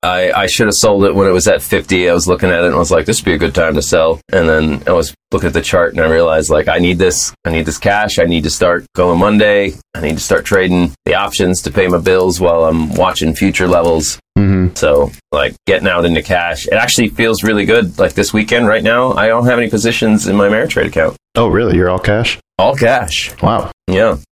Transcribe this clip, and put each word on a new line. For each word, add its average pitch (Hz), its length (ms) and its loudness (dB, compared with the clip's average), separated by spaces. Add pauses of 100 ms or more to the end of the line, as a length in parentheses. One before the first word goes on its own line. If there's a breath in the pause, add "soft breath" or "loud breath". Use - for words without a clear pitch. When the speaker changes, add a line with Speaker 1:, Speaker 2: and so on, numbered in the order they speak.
Speaker 1:
I, 90 300 0
I 101 140 0
should 110 200 0
have 104 80 0
sold 101 300 2
it 95 100 2
when 98 140 4
it 92 40 4
was 90 160 2
at 92 140 2
fifty. 90 460 0
I 85 40 4
was 85 160 0
looking 90 220 0
at 85 120 0
it 90 40 2
and 78 80 0
I 78 40 0
was 82 120 0
like, 82 160 2
"This 110 140 -2
would - 40 -16
be 95 100 0
a 73 40 -4
good 73 160 -2
time 82 200 0
to 76 80 0
sell." 82 380 0 (100)
And 85 180 0
then 78 380 0
I 87 60 0
was 82 220 0 (180)
looking 80 160 -2
at 71 60 -4
the 82 80 -2
chart 85 320 0
and 82 80 -2
I 80 60 2
realized, 80 420 2
like, 76 180 2
"I 80 100 0
need 87 200 0
this. - 360 -2 (120)
I 85 40 -4
need 82 160 -2
this 82 120 -8
cash. 104 400 -2
I 85 60 4
need 85 200 -2
to 80 60 -2
start 87 440 -2
going 90 240 2
Monday. 104 540 2 (220)
I - 80 -10
need 78 120 -2
to 76 80 -8
start - 220 -2
trading 90 480 0 (140)
the 80 80 0
options 92 480 -2
to - 80 -6
pay 92 180 0
my 90 100 2
bills 92 420 2
while 85 240 2
I'm 80 300 0
watching 87 400 0
future 95 340 0
levels." 85 500 0 (200)
Speaker 2:
Mm-hmm. 95 360 2
Speaker 1:
So, 73 360 0 (220)
like, 71 220 -2 (120)
getting 92 220 0
out 87 160 0
into 82 180 0
cash, 85 440 -4
it - 80 -2
actually 117 340 0
feels 113 340 -2
really 104 220 0
good. 104 340 0
Like, 92 160 0
this - 180 -2
weekend 110 360 0
right 110 160 0
now, 120 300 0
I 101 140 0
don't 120 180 0
have 123 120 2
any 117 120 -2
positions 107 580 0
in 98 80 0
my 101 120 4
Ameritrade 107 400 0
account. 80 280 -2 (180)
Speaker 2:
Oh, 117 140 2
really? 101 280 0
You're 90 140 2
all 92 80 -2
cash? 107 400 -2 (200)
Speaker 1:
All 104 180 2
cash. 117 560 -2 (100)
Speaker 2:
Wow. - 280 -2 (180)
Speaker 1:
Yeah. 92 280 2 (180)